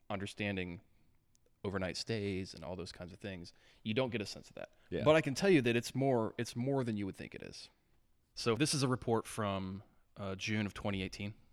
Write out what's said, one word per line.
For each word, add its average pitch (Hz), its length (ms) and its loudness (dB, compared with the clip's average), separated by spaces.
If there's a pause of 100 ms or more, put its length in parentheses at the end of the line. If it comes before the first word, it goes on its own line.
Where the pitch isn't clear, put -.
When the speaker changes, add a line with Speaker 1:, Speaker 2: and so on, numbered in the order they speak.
(100)
Speaker 1:
understanding 98 680 -4 (840)
overnight 92 320 -2
stays 101 580 -2
and 82 100 -14
all 87 120 -8
those 87 160 -8
kinds 90 200 -12
of - 60 -18
things, 90 340 -10 (300)
you 110 120 -2
don't 123 160 2
get 110 100 -2
a 98 60 -4
sense - 220 -12
of - 80 -20
that. - 120 -10 (220)
Speaker 2:
Yeah. 85 140 0
Speaker 1:
But 156 120 10
I 160 40 8
can 143 140 0
tell 196 160 4
you 160 120 10
that 117 140 4
it's - 180 -2
more, 127 440 2
it's 117 160 -4
more 131 300 0
than 113 120 0
you 101 100 -2
would 90 100 -6
think - 180 -12
it - 80 -10
is. - 260 -12 (680)
So 117 200 2
this 143 200 2
is 135 80 2
a 135 60 4
report 117 380 2
from, 98 560 -2 (360)
uh, 95 160 -4
June 107 320 -2
of 92 80 -6
twenty 98 280 -2
eighteen. 101 320 -6 (180)